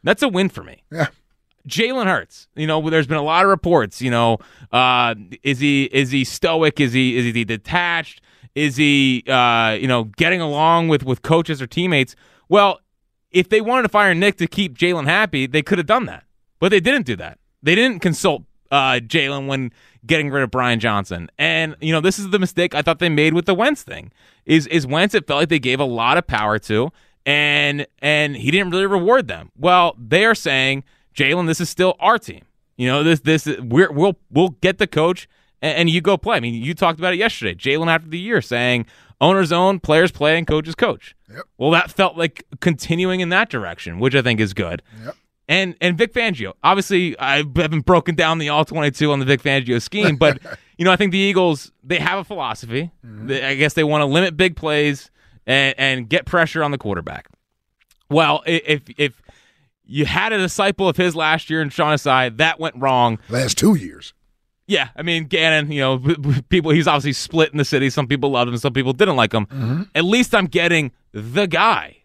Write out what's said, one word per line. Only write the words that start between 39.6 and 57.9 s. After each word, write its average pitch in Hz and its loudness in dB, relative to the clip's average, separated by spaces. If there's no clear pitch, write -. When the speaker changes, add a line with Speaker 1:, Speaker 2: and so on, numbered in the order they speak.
Speaker 1:
players 165 4
play, 156 2
and 170 -4
coaches 156 -2
coach." - -2
Speaker 2:
Yep. - -18
Speaker 1:
Well, 139 0
that 165 0
felt 175 0
like 165 -6
continuing 180 -2
in 180 -4
that 190 0
direction, 87 -8
which 123 0
I 139 4
think 113 0
is 101 0
good. 87 -6
Speaker 2:
Yep. 131 -14
Speaker 1:
And, 180 0
and 175 0
Vic 233 0
Fangio, 165 -4
obviously, 180 0
I 139 0
haven't 160 -2
broken 175 2
down 160 0
the 151 -4
all 151 2
twenty-two 147 0
on 143 0
the 135 -2
Vic 139 2
Fangio 123 0
scheme, 190 0
but, 139 4
Speaker 2:
<laughs> - -20
Speaker 1:
you 170 -2
know, 185 6
I 180 4
think 196 0
the 190 0
Eagles, 185 2
they 160 -4
have 180 -2
a 190 -8
philosophy. 135 -8
Speaker 2:
Mm-hmm. 110 -16
Speaker 1:
They, 131 -4
I 135 -2
guess 143 0
they 165 2
wanna 151 2
limit 160 2
big 180 2
plays 147 -2
and, 135 2
and 131 -2
get 147 0
pressure 165 0
on 147 -2
the 143 -4
quarterback. 92 -8